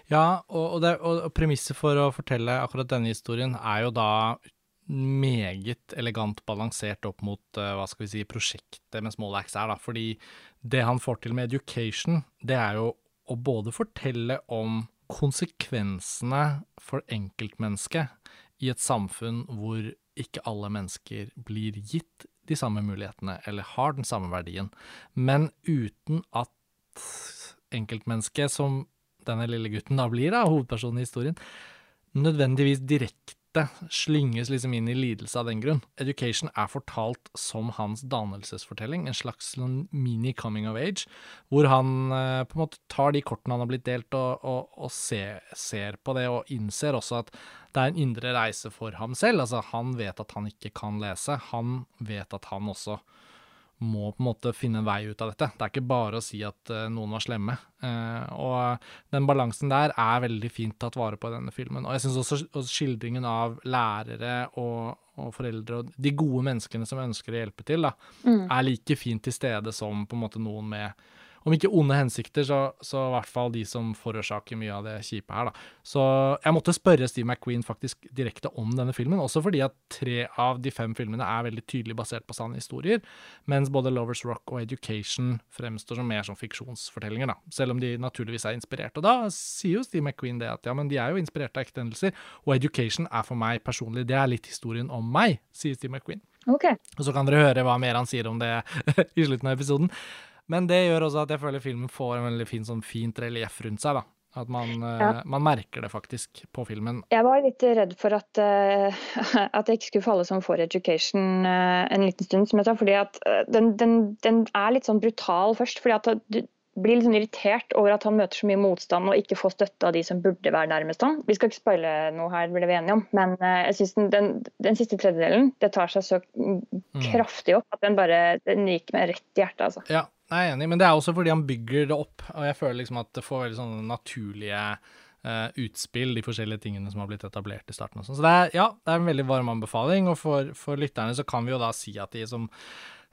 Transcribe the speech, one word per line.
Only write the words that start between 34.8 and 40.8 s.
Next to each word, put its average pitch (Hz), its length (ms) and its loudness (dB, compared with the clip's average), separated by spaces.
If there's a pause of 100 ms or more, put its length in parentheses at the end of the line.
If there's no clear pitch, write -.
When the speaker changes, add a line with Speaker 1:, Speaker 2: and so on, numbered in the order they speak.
Speaker 1:
i 120 80 -2
lidelse 117 440 -4
av 117 80 -2
den 113 120 -4
grunn. 135 220 0 (160)
Education 131 540 -2
er 107 160 -2
fortalt - 640 -6
som 113 360 -6
hans 110 320 -6
dannelsesfortelling, 110 1080 -8
en 113 80 -6
slags - 400 -10
sånn 127 340 -4
mini 127 440 -2
coming 107 340 -6
of 110 120 -4
age, 190 260 -4 (400)